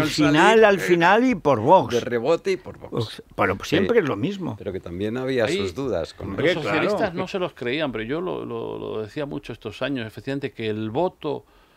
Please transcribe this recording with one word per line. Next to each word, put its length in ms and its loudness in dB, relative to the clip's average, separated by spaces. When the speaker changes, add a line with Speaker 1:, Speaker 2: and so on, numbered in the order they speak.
Speaker 1:
al 80 2
salir, 200 4
Speaker 2:
final, 360 8
al 100 6
Speaker 1:
eh, 40 -4
Speaker 2:
final 460 4
y 80 2
por 280 2
Vox. 340 4
Speaker 1:
de 60 2
rebote 500 -2
y 60 0
por 200 -16
Vox. 140 -16
Speaker 2:
Pues, 320 -4
bueno, 200 2
pues 140 -12
siempre 280 2
Speaker 1:
Sí. 60 4
Speaker 2:
es 40 0
lo 100 0
mismo. 380 -4
Speaker 1:
Pero 160 -8
que 80 -6
también 380 -6
había 280 0
Speaker 3:
Ahí 120 0
Speaker 1:
sus 160 -4
dudas 400 -4
con 140 -12
Speaker 3:
los 100 -8
Speaker 2:
Hombre, 160 2
Speaker 3:
socialistas 460 -2
Speaker 2:
claro. 160 -2
Speaker 3:
no 120 -6
se 120 -8
los 140 -6
creían, 380 -4
pero 120 -6
yo 180 -4
lo, 240 -6
lo, 320 -8
lo 240 -8
decía 240 -8
mucho 260 -10
estos 300 -12
años, 240 -4
efectivamente, 460 -8
que 180 -6
el 220 -4
voto, 520 -4